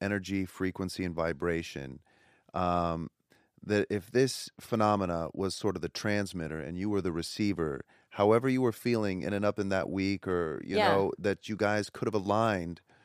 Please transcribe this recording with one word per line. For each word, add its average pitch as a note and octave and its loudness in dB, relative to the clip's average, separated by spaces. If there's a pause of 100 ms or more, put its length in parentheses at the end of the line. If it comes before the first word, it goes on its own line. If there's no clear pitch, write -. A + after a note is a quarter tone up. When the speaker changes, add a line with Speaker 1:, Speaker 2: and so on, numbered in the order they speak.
Speaker 1:
energy, G2 -2
frequency, F#2 -4
and F2 -4
vibration, D#2+ -4 (560)
um, F2 0 (540)
that G#2 2
if G2+ -4
this B2+ 0 (100)
phenomena G2+ 2
was F#2+ -2
sort G2 -2
of D#2+ -8
the E2+ -4
transmitter F#2 -4
and D2+ -8
you F#2+ -4
were G2+ 0
the F2+ 0
receiver, E2 -2 (240)
however A2+ 6
you B2+ 2
were A#2+ 2
feeling G#2+ 0
in F#2+ -2
and G2+ 0
up G#2 0
in G2 0
that F#2+ 0
week F#2+ 0
or, F2 -2
you F#2 -4
Speaker 2:
Yeah. G#3 4
Speaker 1:
know, G2 4
that F#2+ -2
you A2 -4
guys G#2 2
could - -4
have G#2+ -2
aligned G2+ 2 (240)